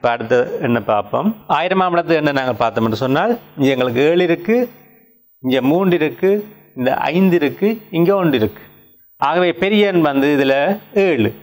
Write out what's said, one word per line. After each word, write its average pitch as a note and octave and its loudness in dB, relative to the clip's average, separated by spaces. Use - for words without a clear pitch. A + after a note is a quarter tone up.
இப்ப A#2+ 0
அடுத்த A#2+ -2
எண்ணை A#2 0
பார்ப்போம். B2 -2
ஆயிரமாம் F3+ 0
இடத்து E3+ -2
எண்ணை D3+ 0
நாங்க C3 -2
பார்த்தோம் A2+ -2
என்று A2 -2
சொன்னால், D#3 -2
இங்க C#3 2
எங்களுக்கு B2+ 0
ஏழு E3+ 4
இருக்கு, G3 0
இங்க B2+ 0
மூன்று E3+ 2
இருக்கு, F#3 0
இந்த B2+ -2
ஐந்து F3 2
இருக்கு, F#3 -2
இங்க F3 2
ஒன்று E3 0
இருக்கு. G#2+ -2
ஆகவே E3+ 0
பெரிய G3+ 0
எண் F#3 0
வந்து C#3+ 2
இதுல C#3 0
ஏழு. E3 0